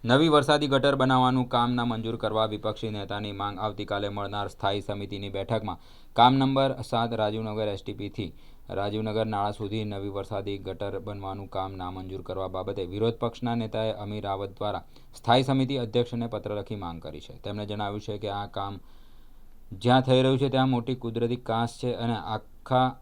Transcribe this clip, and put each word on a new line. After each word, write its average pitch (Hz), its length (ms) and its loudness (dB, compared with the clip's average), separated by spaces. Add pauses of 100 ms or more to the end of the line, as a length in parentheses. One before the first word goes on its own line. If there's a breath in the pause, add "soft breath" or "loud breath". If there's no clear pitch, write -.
નવી 143 240 6
વરસાદી 147 380 6
ગટર 135 280 4
બનાવવાનું 127 540 4
કામ 120 220 2
ના 120 140 0
મંજૂર 113 320 -2
કરવા 110 280 2
વિપક્ષી 107 440 -4
નેતાની 101 420 -6
માંગ. 98 280 -6
આવતીકાલે 101 500 -2
મળનાર 101 380 -4
સ્થાયી 101 340 0
સમિતિની 101 480 -6
બેઠકમાં 98 500 -4 (340 soft breath)
કામ 123 200 8
નંબર 135 480 4
સાત 117 320 -2
રાજીવનગર 107 540 0
એસ 98 160 -4
ટી 101 100 -8
પી 101 160 -8
થી 92 220 -8 (380 soft breath)
રાજીવનગર 107 560 -2
નાળા 104 260 0
સુધી 107 340 -4
નવી 101 240 -6
વરસાદી 98 480 -4
ગટર 98 420 -6
બનવાનું 98 500 -8
કામ 95 220 -4
નામંજૂર 92 500 -8
કરવા 92 260 -6
બાબતે 92 380 -4
વિરોધ 107 320 0
પક્ષના 117 380 -2
નેતાએ 110 380 -2
અમીર 104 300 -6
રાવત 98 260 -4
દ્વારા 101 340 -4 (320 soft breath)
સ્થાયી 123 280 4
સમિતિ 135 340 2
અધ્યક્ષને 120 500 0
પત્ર 104 240 -6
લખી 104 240 -6
માંગ 85 260 -8
કરી 76 180 -10
છે. - 140 -16
તેમણે 101 320 -8
જણાવ્યું 104 360 -4
છે 104 160 -6
કે 104 120 -4
આ 101 180 -4
કામ 98 320 -6 (920 soft breath)
જ્યાં 123 300 6
થઈ 131 200 6
રહ્યું 131 180 4
છે 139 100 2
ત્યાં 131 200 4
મોટી 123 260 0
કુદરતી 117 400 0
કાંસ 117 460 -2
છે 123 140 -2
અને 113 220 -2
આખા 110 680 0 (140)